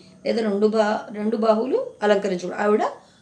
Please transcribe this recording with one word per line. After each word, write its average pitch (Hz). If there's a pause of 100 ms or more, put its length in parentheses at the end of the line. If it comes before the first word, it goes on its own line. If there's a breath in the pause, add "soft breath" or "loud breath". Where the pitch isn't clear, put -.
(240 loud breath)
లేదా 214
రెండు 208
బా-, 214
రెండు 208
బాహువులు 233 (120)
అలంకరించుకుంటుంది. 190
ఆవిడ 208 (380 soft breath)